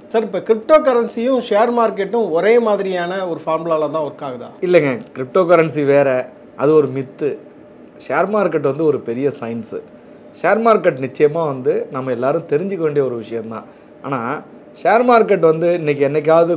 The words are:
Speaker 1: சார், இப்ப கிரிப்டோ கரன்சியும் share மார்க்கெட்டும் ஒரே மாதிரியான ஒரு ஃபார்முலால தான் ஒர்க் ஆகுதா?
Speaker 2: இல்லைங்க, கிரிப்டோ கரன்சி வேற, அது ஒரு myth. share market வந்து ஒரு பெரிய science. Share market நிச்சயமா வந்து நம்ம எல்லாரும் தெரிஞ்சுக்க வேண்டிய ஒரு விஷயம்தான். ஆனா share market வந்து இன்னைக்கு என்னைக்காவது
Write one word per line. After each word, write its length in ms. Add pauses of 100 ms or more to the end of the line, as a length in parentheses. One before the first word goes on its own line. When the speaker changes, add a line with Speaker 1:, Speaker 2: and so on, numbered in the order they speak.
Speaker 1:
சார், 140
இப்ப 160
கிரிப்டோ 420
கரன்சியும் 680
share 300
மார்க்கெட்டும் 520
ஒரே 280
மாதிரியான 720
ஒரு 180
ஃபார்முலால 440
தான் 120
ஒர்க் 260
ஆகுதா? 200 (120)
Speaker 2:
இல்லைங்க, 400 (140)
கிரிப்டோ 360
கரன்சி 340
வேற, 440 (280)
அது 160
ஒரு 160
myth. 420 (800)
share 220
market 420
வந்து 120
ஒரு 160
பெரிய 280 (120)
science. 400 (640)
Share 240
market 400
நிச்சயமா 400
வந்து 440
நம்ம 200
எல்லாரும் 380
தெரிஞ்சுக்க 280
வேண்டிய 280
ஒரு 120
விஷயம்தான். 480 (380)
ஆனா 400 (400)
share 280
market 300
வந்து 320
இன்னைக்கு 360
என்னைக்காவது 480